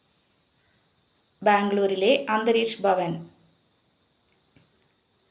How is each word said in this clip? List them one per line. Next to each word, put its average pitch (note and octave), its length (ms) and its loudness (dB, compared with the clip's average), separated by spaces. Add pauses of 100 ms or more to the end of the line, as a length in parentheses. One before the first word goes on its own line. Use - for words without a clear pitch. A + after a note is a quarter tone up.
(1400)
ബാംഗ്ലൂരിലെ G3+ 880 2
അന്തരീക്ഷ് A3+ 520 0
ഭവൻ. F3 480 -2 (2000)